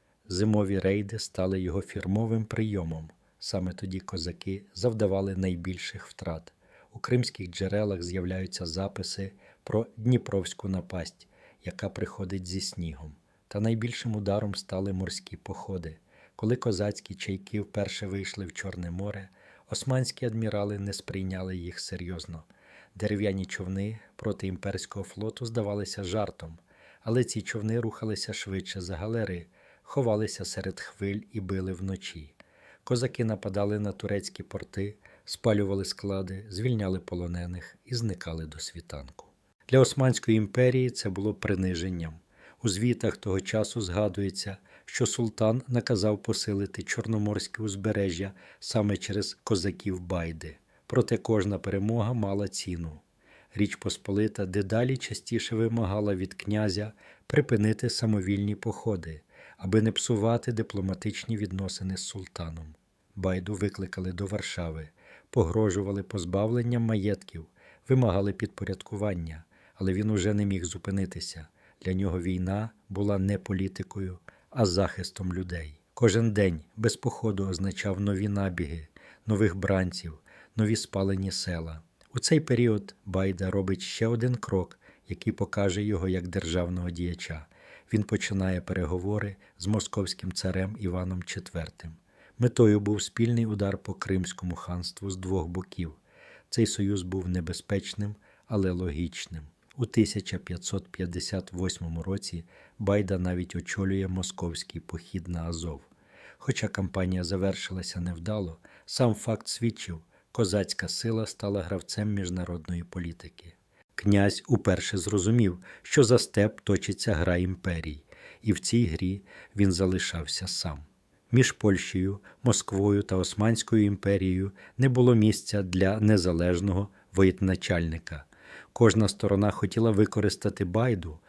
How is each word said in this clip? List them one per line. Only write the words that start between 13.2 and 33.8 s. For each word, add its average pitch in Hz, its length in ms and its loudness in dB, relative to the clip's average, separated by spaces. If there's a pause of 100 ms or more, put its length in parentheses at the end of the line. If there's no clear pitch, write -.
Та 101 120 -6
найбільшим 113 560 -2
ударом 101 400 0
стали 98 380 -4
морські 92 440 -6
походи. 85 600 -10 (380)
Коли 113 200 2
козацькі 104 600 -2
чайки 98 460 -6
вперше 101 460 -6
вийшли 98 380 -6
в 85 80 -12
Чорне 87 380 -8
море, 98 380 -8 (400)
османські 131 560 -2
адмірали 104 540 -2
не 98 140 -4
сприйняли 92 640 -6
їх 87 220 -10
серйозно. 87 640 -10 (520)
Дерев'яні 101 500 0
човни 95 540 -6 (160)
проти 98 320 -4
імперського 98 580 -6
флоту 110 400 -8
здавалися 104 580 -2
жартом, 87 540 -4 (440)
але 117 220 2
ці 113 180 -4
човни 110 380 -2
рухалися 110 540 -4
швидше 95 480 -6
за 90 160 -6
галери, 101 480 -4 (380)
ховалися 107 640 0
серед - 340 -6
хвиль 101 420 -4 (100)
і 110 80 -6
били 95 340 -2
вночі. 90 600 -8 (500)
Козаки 123 400 0
нападали 104 560 0
на 104 120 -2